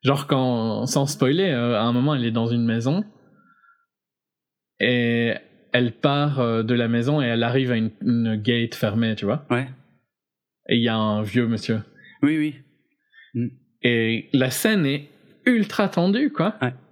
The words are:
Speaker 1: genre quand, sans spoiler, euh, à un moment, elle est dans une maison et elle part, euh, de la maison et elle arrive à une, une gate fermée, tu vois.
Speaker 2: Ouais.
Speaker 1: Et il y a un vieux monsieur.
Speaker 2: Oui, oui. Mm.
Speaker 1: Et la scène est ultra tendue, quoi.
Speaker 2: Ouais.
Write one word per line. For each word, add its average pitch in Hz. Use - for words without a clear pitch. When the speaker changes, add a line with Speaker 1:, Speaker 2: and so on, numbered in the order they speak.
Speaker 1:
genre 143
quand, 117
sans 139
spoiler, 156
euh, 120
à 104
un 117
moment, 135
elle 123
est 117
dans 113
une 117
maison 120
et 117
elle 123
part, 143
euh, 113
de 113
la 117
maison 117
et 127
elle 117
arrive 127
à 117
une, 110
une 113
gate 117
fermée, 113
tu 107
vois. 127
Speaker 2:
Ouais. 127
Speaker 1:
Et -
il 117
y 117
a 113
un 107
vieux 113
monsieur. 110
Speaker 2:
Oui, 151
oui. 151
Mm. 120
Speaker 1:
Et 113
la 131
scène 208
est 147
ultra 220
tendue, 208
quoi. 196
Speaker 2:
Ouais. 127